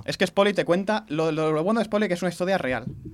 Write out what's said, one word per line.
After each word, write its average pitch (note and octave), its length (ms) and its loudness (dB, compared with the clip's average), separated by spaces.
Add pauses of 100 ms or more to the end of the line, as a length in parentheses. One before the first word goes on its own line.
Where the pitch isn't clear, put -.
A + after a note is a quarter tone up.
Es D3 120 -6
que G3 80 2
Spotlight G3+ 300 2
te D#3+ 100 2
cuenta, G3 440 0
lo, D#3+ 220 0
lo, D#3 200 0
lo D#3 120 2
bueno A3 180 2
de G#3 40 0
Spotlight G#3 260 0
es F3 40 -2
que - 20 -2
es - 60 -6
una F3+ 60 0
historia F#3 280 0
real. B2+ 280 -2 (280)